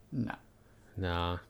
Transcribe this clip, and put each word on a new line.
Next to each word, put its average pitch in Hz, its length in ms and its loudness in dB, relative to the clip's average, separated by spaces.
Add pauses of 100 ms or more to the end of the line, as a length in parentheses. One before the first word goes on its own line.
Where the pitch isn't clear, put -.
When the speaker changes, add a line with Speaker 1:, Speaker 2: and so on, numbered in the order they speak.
(120)
Speaker 1:
No. 123 220 0 (640)
Speaker 2:
Nah. 87 420 2 (120)